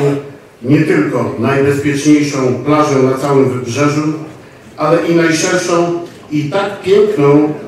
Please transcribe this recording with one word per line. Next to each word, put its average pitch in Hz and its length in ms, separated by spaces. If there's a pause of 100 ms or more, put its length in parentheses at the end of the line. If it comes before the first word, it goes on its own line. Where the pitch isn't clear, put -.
(600)
nie 143 200
tylko - 580
najbezpieczniejszą 139 1300
plażę 147 300
na 127 220
całym 135 320
wybrzeżu, 143 640 (640)
ale 160 300
i 170 80
najszerszą 170 840 (300)
i 147 120
tak 196 380
piękną, 151 720 (140)